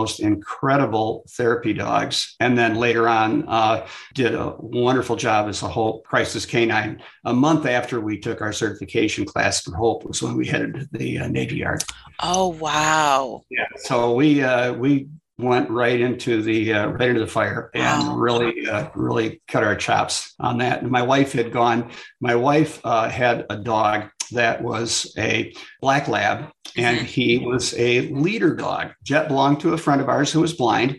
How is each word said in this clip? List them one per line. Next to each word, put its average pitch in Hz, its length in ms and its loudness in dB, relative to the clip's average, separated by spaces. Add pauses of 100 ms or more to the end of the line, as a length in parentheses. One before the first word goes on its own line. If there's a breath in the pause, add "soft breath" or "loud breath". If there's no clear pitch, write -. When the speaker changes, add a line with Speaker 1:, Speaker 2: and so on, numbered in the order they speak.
Speaker 1:
most 110 200 -4
incredible 110 1040 0 (120)
therapy 117 380 2
dogs. 113 680 -2
And 120 160 4
then 113 200 2
later 113 300 2
on, 110 420 2
uh, 110 380 2 (280 loud breath)
did 117 200 2
a 113 240 -6
wonderful 123 580 0
job 107 340 0
as 98 120 -6
a 104 60 -6
Hope 110 360 -4
crisis 117 420 -2
canine. 110 560 0 (240 loud breath)
A 117 80 0
month 147 320 2
after 123 340 -2
we 107 180 -4
took 113 220 -6
our 107 140 -4
certification 107 720 -2
class - 340 0
for - 160 -10
Hope 113 300 0
was - 160 -6
when 123 160 -4
we - 80 -2
headed 117 280 -4
to 131 180 -10
the, 127 260 -6
uh, 131 100 -6
Navy 127 280 -4
Yard. - 280 -4 (400 loud breath)
Speaker 2:
Oh, 185 240 0
wow. 151 1000 0
Speaker 1:
Yeah. 110 160 -4 (100)
So 120 380 2
we, 143 280 6
uh, 123 320 2
we 139 340 2 (300)
went 123 320 2
right 120 300 2
into 120 400 0
the, 110 320 0
uh, 104 160 2
right 127 200 0
into 120 120 2
the 104 60 0
fire - 480 -2
and 123 320 2
Speaker 2:
Wow. 120 100 -2
Speaker 1:
really, 120 520 0
uh, 107 260 -4
really 120 540 -2
cut 120 160 0
our 104 100 2
chops - 640 -2
on 120 200 -2
that. 123 240 -2
And 123 80 -4
my 123 120 2
wife 135 300 2
had 117 180 -2
gone, 120 400 2 (300 loud breath)
my 123 160 2
wife, 147 480 2
uh, 117 240 2
had 120 420 0
a 107 60 -2
dog 107 540 0 (200)
that 117 320 0
was 117 560 -4
a 110 340 -2 (280 loud breath)
black 135 260 2
lab, 107 440 -2 (260)
and 120 220 2
Speaker 2:
Mm-hmm. 120 80 -4
Speaker 1:
he 120 320 2
was 123 380 -2
a 123 340 2
leader 165 440 0
dog. - 380 -6 (100)
Jet 151 240 0
belonged 139 340 2
to 165 120 0
a 165 60 -2
friend 139 220 2
of 123 80 0
ours 131 220 0
who 156 100 2
was 160 120 0
blind, 120 460 0